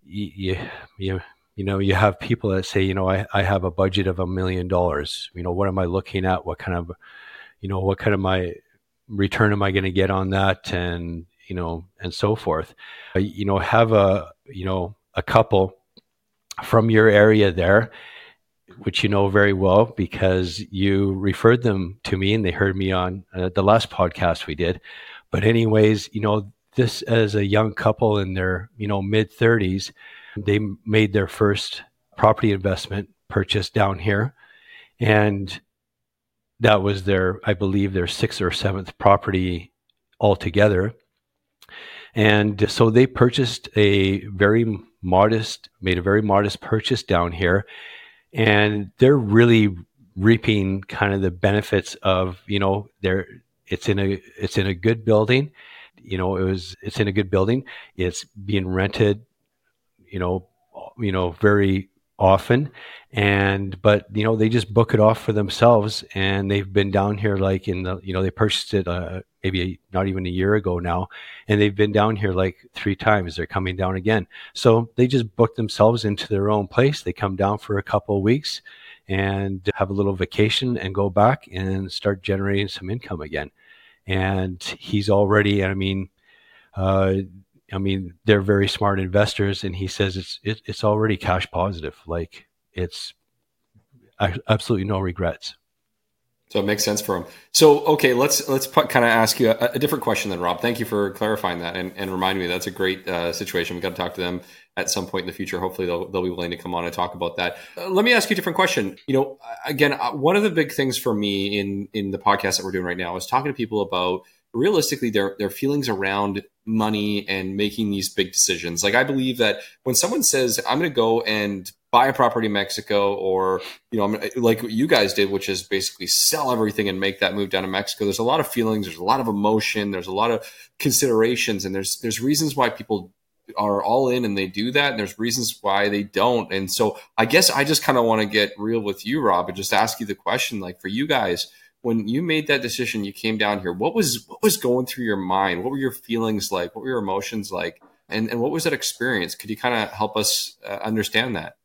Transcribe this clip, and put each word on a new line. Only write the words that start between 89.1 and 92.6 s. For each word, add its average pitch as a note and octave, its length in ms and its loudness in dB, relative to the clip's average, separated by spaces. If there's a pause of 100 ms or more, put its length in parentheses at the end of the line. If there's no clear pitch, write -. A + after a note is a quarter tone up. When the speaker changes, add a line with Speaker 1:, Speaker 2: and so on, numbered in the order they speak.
Speaker 1:
and F#2 120 -6
he F#2+ 120 -6
says F#2 300 -2
it's, - 260 -12
it, G#2+ 220 -6
it's - 180 -10
already G#2+ 340 2
cash F#2 340 -2
positive. F2 440 -4 (100)
Like, E2 420 -8 (260)